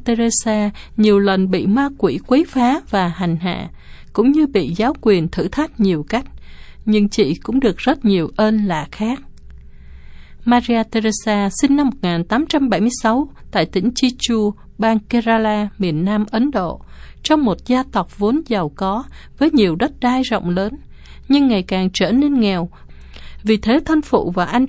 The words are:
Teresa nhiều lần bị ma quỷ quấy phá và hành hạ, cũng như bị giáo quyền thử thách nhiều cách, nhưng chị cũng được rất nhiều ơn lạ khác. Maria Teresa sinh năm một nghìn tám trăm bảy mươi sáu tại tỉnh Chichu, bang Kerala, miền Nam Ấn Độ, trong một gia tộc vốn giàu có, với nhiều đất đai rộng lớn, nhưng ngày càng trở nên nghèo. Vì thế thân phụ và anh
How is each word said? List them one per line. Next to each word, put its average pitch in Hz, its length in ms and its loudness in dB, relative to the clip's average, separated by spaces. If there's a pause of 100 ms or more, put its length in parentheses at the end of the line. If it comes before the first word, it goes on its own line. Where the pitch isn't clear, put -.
Teresa 220 680 0 (260)
nhiều 208 220 6
lần 190 320 2
bị 180 160 0
ma 262 220 2 (100)
quỷ 160 280 0
quấy 285 220 4
phá 262 320 2 (100)
và 185 180 0
hành 170 280 -2
hạ, 170 320 -6 (440)
cũng 240 200 4
như 302 140 4
bị 170 300 0
giáo 233 240 0
quyền 175 280 2
thử 180 200 -4
thách 302 320 -4
nhiều 175 280 0
cách, 240 160 -2 (600)
nhưng 214 240 2
chị 160 260 2
cũng 240 260 -2
được 233 180 2
rất - 260 0
nhiều 185 320 2
ơn 214 300 2
lạ 156 260 -4
khác. 240 280 -4 (1200)
Maria 240 460 2
Teresa 214 580 0 (120)
sinh 185 160 4
năm 196 100 2
một 254 160 -2
nghìn 170 220 0
tám 240 240 0
trăm 269 200 0
bảy 185 120 0
mươi 226 100 2 (120)
sáu 247 260 2 (220)
tại 165 160 0
tỉnh 196 280 -2
Chichu, 220 600 0 (240)
bang 226 200 2
Kerala, 220 680 0 (100)
miền 175 260 0
Nam 214 260 0
Ấn 247 200 0
Độ, 190 300 -4 (420)
trong 302 220 2
một 196 220 -2
gia 254 160 2 (100)
tộc 185 260 -4
vốn 226 280 2
giàu 180 300 -2
có, 202 280 -2 (340)
với 302 120 4
nhiều 202 260 4
đất 247 240 0
đai 254 220 2
rộng 226 280 -2
lớn, 196 260 -2 (520)
nhưng 277 200 4
ngày 202 140 2
càng 190 300 -2
trở 185 200 0
nên 277 280 2
nghèo. 185 280 0 (760)
Vì 220 120 2
thế 233 280 2
thân 311 180 2
phụ - 280 0
và 180 140 0
anh 247 240 0